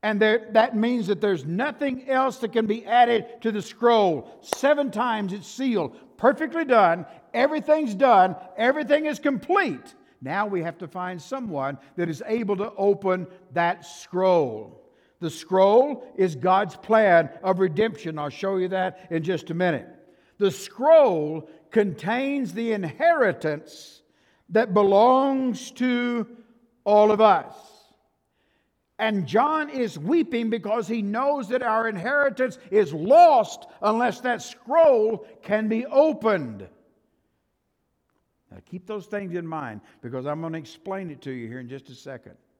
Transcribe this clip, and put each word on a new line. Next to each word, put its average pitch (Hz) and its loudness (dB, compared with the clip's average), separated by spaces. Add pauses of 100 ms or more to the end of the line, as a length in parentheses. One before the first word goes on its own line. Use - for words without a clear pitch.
And 208 -2
there, 220 2
that 220 2
means 233 0
that 185 -2
there's 190 -2
nothing 254 -6
else 262 0
that 233 -8
can 226 0
be 220 -4
added 233 2
to 220 0
the 208 -4
scroll. 208 0
Seven 285 0
times 214 -4
it's 196 -12
sealed. 220 -4 (200)
Perfectly 294 0
done. 185 4 (260)
Everything's 294 0
done. 190 6 (220)
Everything 294 0
is 294 -4
complete. 285 -2 (260)
Now 175 -4
we 190 -4
have 165 -8
to 170 -14
find 180 -10
someone 147 -8 (180)
that 175 -4
is 151 -8
able 214 -4
to 208 -8
open 196 -2 (260)
that 170 -2
scroll. 160 -2 (380)
The 165 -6
scroll 214 2 (120)
is 185 0
God's 185 0
plan 190 4 (140)
of 185 0
redemption. 180 -2
I'll 147 -6
show 196 -4
you 185 -2
that 185 -4
in 165 -2
just 170 -4
a 165 -6
minute. 170 -2 (500)
The 196 2
scroll 180 2 (220)
contains 226 -2
the 226 -4
inheritance 185 -2 (460)
that 214 0
belongs 247 2
to 240 -2 (580)
all 214 4
of 208 0
us. 196 4 (1500)
And 208 -2
John 294 0
is 247 -4
weeping 247 -2
because 214 -4
he 226 -4
knows 247 -2
that 247 -2
our 226 -2
inheritance 254 -2 (140)
is 190 2
lost 254 4 (160)
unless 226 0
that 240 -4
scroll 240 2 (160)
can 214 -2
be 226 -2
opened. 202 0 (1800)
Now, - -20
keep 180 -16
those 208 -10
things 202 -8
in 175 -6
mind 143 -10 (220)
because 127 -10
I'm 147 -6
gonna 165 -8
explain 190 -12
it 135 -18
to 139 -12
you 120 -12
here 123 -14
in 123 -16
just 135 -18
a 127 -20
second. 117 -20 (240)